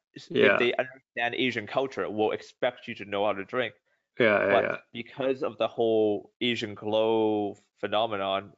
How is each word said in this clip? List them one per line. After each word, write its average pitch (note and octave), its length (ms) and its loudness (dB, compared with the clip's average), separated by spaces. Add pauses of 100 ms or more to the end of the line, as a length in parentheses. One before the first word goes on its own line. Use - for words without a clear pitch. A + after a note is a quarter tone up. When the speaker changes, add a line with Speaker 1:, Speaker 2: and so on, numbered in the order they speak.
(160)
Speaker 1:
s-, - 160 -20
if - 60 -4
Speaker 2:
Yeah. G#2+ 200 6
Speaker 1:
they A#2+ 160 2
understand B2 600 -6
Asian A2+ 320 -2
culture, C3 420 -4
will G#2+ 220 0
expect - 560 -6
you A2+ 80 -10
to G2+ 100 -14
know G2+ 200 0
how G#2 80 2
to G2 120 -6
drink. A#2+ 300 -4 (440)
Speaker 2:
Yeah, G#2+ 200 6
yeah, G2+ 120 2
Speaker 1:
But A2 120 4
Speaker 2:
yeah. A2+ 140 -2 (160)
Speaker 1:
because B2+ 500 -4
of G#2+ 140 -6
the A2+ 100 0
whole A2 640 0 (100)
Asian A2+ 340 -2
glow G#2+ 800 0 (240)
phenomenon, G2+ 800 -2